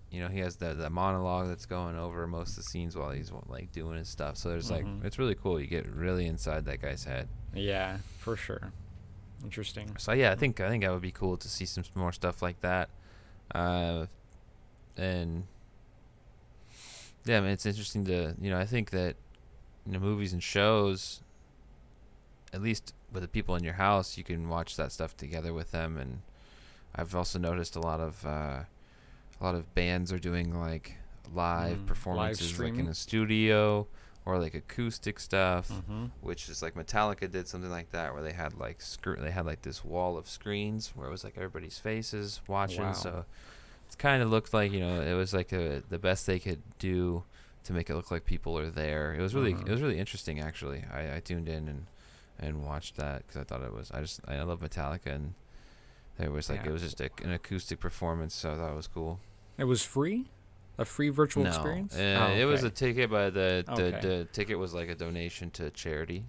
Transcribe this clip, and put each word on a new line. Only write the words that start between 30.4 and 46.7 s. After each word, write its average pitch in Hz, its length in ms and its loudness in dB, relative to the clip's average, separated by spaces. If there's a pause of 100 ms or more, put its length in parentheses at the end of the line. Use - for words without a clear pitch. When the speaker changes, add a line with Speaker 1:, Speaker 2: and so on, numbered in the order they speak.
Speaker 1:
like, 82 380 -4 (360)
live 85 460 2
Speaker 2:
Mm, - 0 -
live 98 80 -4
Speaker 1:
performances, 92 720 2
like, 120 200 0
in - 0 -
Speaker 2:
streaming? 85 100 0
Speaker 1:
a 80 60 -4
studio 107 920 6 (400)
or, 92 120 2
like, 82 160 0
acoustic 110 640 -4
stuff, 92 520 2
Speaker 2:
Mm-hmm. 104 360 -4 (140)
Speaker 1:
which - 280 -6
is, - 140 -6
like, 82 120 -4
Metallica 101 560 2
did 90 180 -4
something 90 220 -6
like 85 220 -6
that 82 220 -2
where 73 80 -6
they 78 100 -4
had, 85 260 -4
like, - 240 -6
scr-, - 340 -4
they 76 140 -2
had, 87 160 0
like, 76 160 -2
this - 220 -6
wall 87 340 0
of 80 100 -8
screens 104 640 -2
where 67 140 -8
it - 20 -6
was, 92 140 -8
like, 101 120 -12
everybody's 85 420 -8
faces 110 680 -4
watching. 98 380 0
Speaker 2:
Wow. 95 80 0
Speaker 1:
So 87 320 -4 (640)
it - 100 -14
kinda 135 280 6
looked 110 260 4
like, 104 200 6
you 98 80 2
know, 87 200 2
it 80 140 2
was, 92 180 2
like, 92 200 2
a, 80 360 0
the 90 100 -2
best 95 280 2
they 92 120 4
could 87 240 -2 (160)